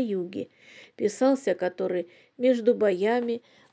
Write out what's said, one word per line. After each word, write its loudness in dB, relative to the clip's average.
юге», -4
писался 0
который -4
между 2
боями 0